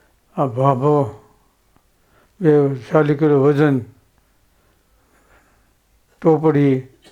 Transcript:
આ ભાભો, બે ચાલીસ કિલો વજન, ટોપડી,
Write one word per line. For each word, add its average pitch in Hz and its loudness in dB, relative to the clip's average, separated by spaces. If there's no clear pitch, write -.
આ 151 -2
ભાભો, 131 -2
બે 147 2
ચાલીસ 151 0
કિલો 147 2
વજન, 143 2
ટોપડી, 143 0